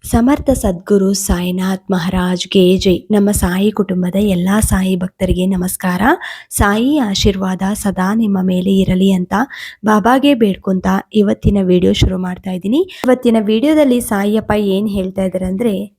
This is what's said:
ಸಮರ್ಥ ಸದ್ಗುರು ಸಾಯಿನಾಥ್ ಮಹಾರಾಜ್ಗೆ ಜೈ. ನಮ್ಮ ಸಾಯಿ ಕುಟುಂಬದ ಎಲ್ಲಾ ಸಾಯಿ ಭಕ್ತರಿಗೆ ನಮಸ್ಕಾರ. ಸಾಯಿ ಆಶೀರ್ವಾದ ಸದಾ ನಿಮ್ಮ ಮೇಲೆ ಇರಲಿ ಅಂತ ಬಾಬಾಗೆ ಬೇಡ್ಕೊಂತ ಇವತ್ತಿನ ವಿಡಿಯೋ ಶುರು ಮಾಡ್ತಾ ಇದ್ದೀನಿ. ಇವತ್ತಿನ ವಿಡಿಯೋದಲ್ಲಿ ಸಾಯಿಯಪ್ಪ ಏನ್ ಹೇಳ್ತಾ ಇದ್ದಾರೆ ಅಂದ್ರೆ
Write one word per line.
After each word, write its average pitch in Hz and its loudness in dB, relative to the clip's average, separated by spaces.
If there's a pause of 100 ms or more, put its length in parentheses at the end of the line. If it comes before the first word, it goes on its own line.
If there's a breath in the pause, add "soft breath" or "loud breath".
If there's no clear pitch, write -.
ಸಮರ್ಥ 247 0
ಸದ್ಗುರು 196 0
ಸಾಯಿನಾಥ್ 185 -4
ಮಹಾರಾಜ್ಗೆ 180 0 (140)
ಜೈ. 185 2 (160)
ನಮ್ಮ 202 2
ಸಾಯಿ 190 0
ಕುಟುಂಬದ 185 -2
ಎಲ್ಲಾ 190 0
ಸಾಯಿ 190 0
ಭಕ್ತರಿಗೆ 180 -2
ನಮಸ್ಕಾರ. 185 -2 (480 loud breath)
ಸಾಯಿ 220 0
ಆಶೀರ್ವಾದ 190 0 (120)
ಸದಾ 185 -2
ನಿಮ್ಮ 220 0
ಮೇಲೆ 185 0
ಇರಲಿ 185 2
ಅಂತ 180 -2 (520 loud breath)
ಬಾಬಾಗೆ 240 4
ಬೇಡ್ಕೊಂತ 196 -2 (260)
ಇವತ್ತಿನ 202 2
ವಿಡಿಯೋ 180 2
ಶುರು 190 0
ಮಾಡ್ತಾ 185 -8
ಇದ್ದೀನಿ. 196 -2 (220 loud breath)
ಇವತ್ತಿನ 240 2
ವಿಡಿಯೋದಲ್ಲಿ 247 2
ಸಾಯಿಯಪ್ಪ 214 -2 (140)
ಏನ್ 196 0
ಹೇಳ್ತಾ 190 -4
ಇದ್ದಾರೆ 185 -4
ಅಂದ್ರೆ 190 -2 (240)